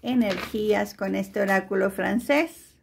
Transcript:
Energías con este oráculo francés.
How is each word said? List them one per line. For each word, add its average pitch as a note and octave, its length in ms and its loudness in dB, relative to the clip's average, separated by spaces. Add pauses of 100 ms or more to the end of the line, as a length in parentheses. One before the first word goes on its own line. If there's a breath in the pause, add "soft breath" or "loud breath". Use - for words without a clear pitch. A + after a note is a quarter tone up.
Energías G#3 880 0
con G3 200 -4
este G3 260 -4
oráculo G3 500 2
francés. A#3+ 920 -2